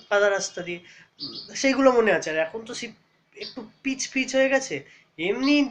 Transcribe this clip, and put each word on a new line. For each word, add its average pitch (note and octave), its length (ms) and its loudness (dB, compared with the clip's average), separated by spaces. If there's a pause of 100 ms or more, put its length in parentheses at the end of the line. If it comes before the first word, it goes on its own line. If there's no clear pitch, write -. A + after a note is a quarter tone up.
কাদা G3+ 220 4
রাস্তা F#3 320 -4
দিয়ে, F3 180 -8 (400)
উম, - 140 -14 (200)
সেইগুলো C4+ 380 4
মনে A3+ 200 4
আছে। D#3+ 180 0
আর D#3 80 -2
এখন D#3+ 260 -2
তো A#3 100 -14
সেই A#3 160 -10 (460)
একটু G#3 240 -14 (200)
পিচ C4+ 200 -6 (100)
পিচ B3+ 240 -4
হয়ে C4+ 140 4
গেছে। C4+ 260 -2 (440)
এমনি B3 360 0 (160)